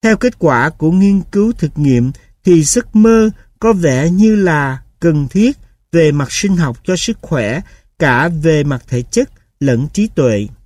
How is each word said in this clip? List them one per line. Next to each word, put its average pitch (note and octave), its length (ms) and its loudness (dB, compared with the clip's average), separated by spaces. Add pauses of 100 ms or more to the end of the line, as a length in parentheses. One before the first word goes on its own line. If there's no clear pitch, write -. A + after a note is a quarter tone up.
Theo A3 140 2
kết B3 220 -2
quả C#3 320 0
của D#3 200 -2
nghiên G3 300 2 (120)
cứu G#3 200 0
thực D#3 260 -6
nghiệm C3 340 2 (320)
thì E3+ 180 4
giấc - 340 -2
mơ A3 340 4 (300)
có A3+ 120 0
vẻ D#3+ 380 0
như G#3+ 260 2
là D3 460 -2 (180)
cần D3+ 280 0
thiết A3+ 300 0 (340)
về D#3+ 200 2
mặt C#3+ 200 -4
sinh G3 240 -2
học C#3+ 280 -2
cho F#3 120 -2
sức A3 260 -6
khỏe, B2+ 380 -4 (380)
cả C#3 300 0
về D#3 360 0
mặt C#3 240 -4
thể A#2+ 140 -4
chất A#3+ 280 -4 (300)
lẫn C3+ 320 0
trí G#3 140 -2
tuệ. A2+ 400 -2 (200)